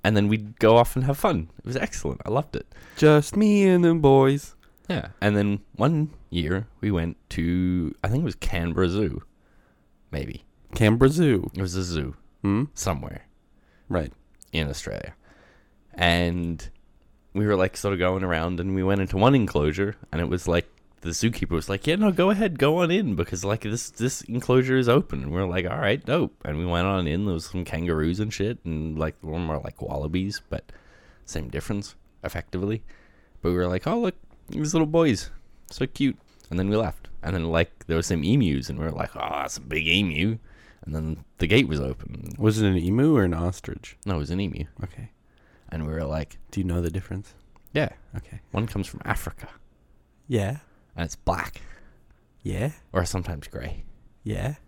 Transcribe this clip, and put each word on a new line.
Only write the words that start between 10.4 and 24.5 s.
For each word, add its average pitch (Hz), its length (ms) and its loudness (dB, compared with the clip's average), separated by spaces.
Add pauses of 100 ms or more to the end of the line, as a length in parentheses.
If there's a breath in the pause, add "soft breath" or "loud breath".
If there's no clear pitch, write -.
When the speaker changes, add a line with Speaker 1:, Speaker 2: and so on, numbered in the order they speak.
Speaker 2:
Canberra 117 340 6
Zoo. 151 460 2
Speaker 1:
It 95 40 -6
was 90 140 -4
a 95 80 -2
zoo. 80 320 -4 (280)
Speaker 2:
Hmm? 101 220 0 (100)
Speaker 1:
Somewhere. - 520 -6 (600)
Speaker 2:
Right. 85 240 -2 (400)
Speaker 1:
In 78 160 0
Australia. - 460 -10 (800 soft breath)
And 85 760 0 (680)
we 104 120 0
were, 104 100 4
like, 92 200 2
sort 101 180 -2
of 87 40 -2
going 92 240 2
around, 87 380 -2
and 95 140 -2
we 95 80 0
went 98 180 2
into 92 160 -2
one 120 180 6
enclosure, 95 640 2 (160)
and 80 80 -2
it 85 80 -2
was 87 180 -2
like, 87 220 0 (340)
the 85 80 -6
zookeeper - 400 -2
was 80 180 -2
like, 98 180 -4
"Yeah, 160 100 2
no, 214 140 4
go 180 200 2
ahead, 196 280 0
go 151 200 2
on 175 120 2
in, 175 240 0
because, 87 300 -4
like, 104 160 -2
this, 107 300 -6
this - 320 -4
enclosure 127 540 2